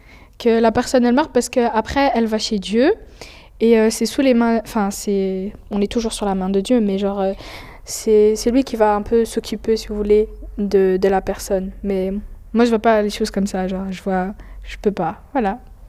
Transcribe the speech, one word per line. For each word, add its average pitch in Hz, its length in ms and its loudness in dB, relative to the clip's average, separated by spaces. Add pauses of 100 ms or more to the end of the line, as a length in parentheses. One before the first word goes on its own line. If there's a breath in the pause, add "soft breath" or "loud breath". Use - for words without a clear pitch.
(380 loud breath)
que 226 220 2
la 226 120 4
personne, 247 320 2
elle 240 100 4
meurt 311 180 0
parce 240 160 0
qu'après, 240 640 0
elle 233 120 2
va 214 120 0
chez 208 200 -4
Dieu. 226 360 2 (680 loud breath)
Et, 226 180 6
euh, 220 120 4
c'est 220 160 -2
sous - 140 -4
les 269 140 4
mains, 233 280 2
enfin, 202 280 -4
c'est, 190 640 -4 (180)
on 202 100 -2
est 196 100 0
toujours 220 220 -2
sur - 140 -4
la 196 80 0
main 190 160 -2
de 196 100 2
Dieu, 240 200 2
mais 196 180 0
genre, 202 220 -2
euh, 190 120 0 (520 loud breath)
c'est, 214 520 4
c'est 240 140 -2
lui 262 140 4
qui 240 120 -8
va 214 180 4
un 208 80 -2
peu 226 220 2
s'occuper, 220 520 -4
si - 120 -8
vous 208 80 -6
voulez, 208 320 2 (300)
de, 190 420 2
de 196 80 4
la 190 140 0
personne. 190 500 -4 (100)
Mais 190 300 -2 (400)
moi, 226 120 4
je 240 60 2
vois 226 80 2
pas 220 220 4
les 208 100 0
choses 214 200 -4
comme 196 160 -2
ça, 185 220 -4
genre, 190 220 -6
je 185 120 -10
vois, 190 320 -2 (280 loud breath)
je - 140 -14
peux 202 160 -2
pas, 180 300 -6 (100)
voilà. 226 260 -2 (300)